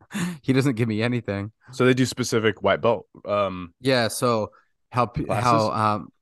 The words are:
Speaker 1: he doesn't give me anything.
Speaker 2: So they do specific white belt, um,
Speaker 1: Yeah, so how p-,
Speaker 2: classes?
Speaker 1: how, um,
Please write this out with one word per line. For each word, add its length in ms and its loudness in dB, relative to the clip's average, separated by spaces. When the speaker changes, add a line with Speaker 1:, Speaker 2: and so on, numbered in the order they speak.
Speaker 1:
he 120 0
doesn't 240 2
give 100 0
me 140 -2
anything. 500 -4
Speaker 2:
So 120 2
they 80 6
do 120 2
specific 580 -2
white 180 2
belt, 260 0
um, 560 -4
Speaker 1:
Yeah, 260 2
so 440 -2
how 160 0
p-, 180 -6
Speaker 2:
classes? 180 -2
Speaker 1:
how, 280 4
um, 380 0